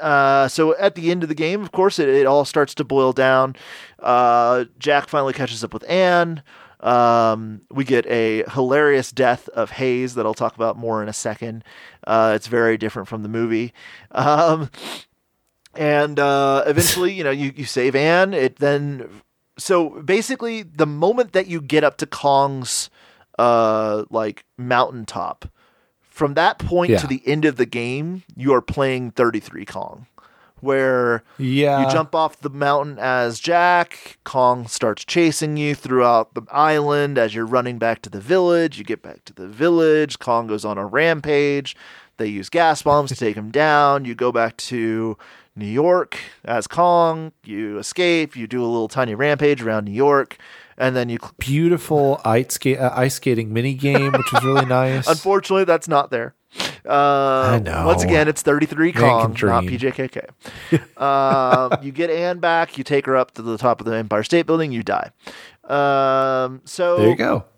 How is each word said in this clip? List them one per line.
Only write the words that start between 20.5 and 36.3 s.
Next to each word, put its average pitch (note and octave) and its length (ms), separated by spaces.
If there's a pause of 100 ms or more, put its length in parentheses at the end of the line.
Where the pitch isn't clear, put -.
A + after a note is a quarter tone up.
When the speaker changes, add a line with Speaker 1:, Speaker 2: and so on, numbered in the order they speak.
Speaker 1:
the D#3+ 240
moment F3+ 460
that F#3+ 140
you E3+ 140
get D3 240
up C#3 140
to - 80
Kong's, C#3 840 (480)
uh, A2 720
like, G#2+ 340 (140)
mountaintop, A#2+ 880 (640)
from C#3+ 260
that E3+ 240
point F3 320
Speaker 2:
Yeah. G2 80
Speaker 1:
to - 80
the C3+ 180
end D3+ 200
of C#3+ 120
the - 100
game, C#3+ 580 (120)
you C3+ 160
are B2 80
playing B2+ 520
thirty-three A2 520
Kong, F#2+ 420 (540)
where B2+ 600 (160)
Speaker 2:
Yeah. C#3 480
Speaker 1:
you C3+ 40
jump D#3 240
off D#3+ 260
the C#3+ 100
mountain C#3+ 500
as A#2+ 400
Jack. F3 840
Kong B2 420
starts A2 380
chasing D#3 520
you D3 180
throughout B2 600